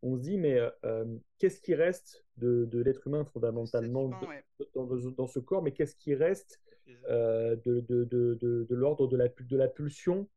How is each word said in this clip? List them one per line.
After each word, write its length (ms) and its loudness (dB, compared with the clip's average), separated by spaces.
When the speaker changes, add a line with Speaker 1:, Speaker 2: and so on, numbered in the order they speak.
Speaker 1:
on 140 -2
se 60 -4
dit, 160 -2
mais, 200 4
euh, 120 2
euh, 200 -2
qu'est-ce 220 2
qui 140 2
reste 500 0
de, 280 2
de 160 -2
l'être 260 2
humain 200 -2
fondamentalement 800 -2
Speaker 2:
De 60 -6
cet 80 -10
humain, 180 -12
Speaker 1:
de, 60 -8
Speaker 2:
ouais. 100 -20
Speaker 1:
dans, 120 -4
dans, 240 -4
dans 160 -6
ce 120 -6
corps, 240 -2
mais 100 -2
qu'est-ce 220 -2
qui 200 -2
reste, 460 -2
Speaker 3:
Exact. 240 -10
Speaker 1:
euh, 540 2
de, 160 2
de, 240 0
de, 360 0
de, 280 -2
de 60 0
l'ordre 320 2
de 100 0
la 120 4
pu-, 160 -10
de 120 -2
la 120 4
pulsion 680 -4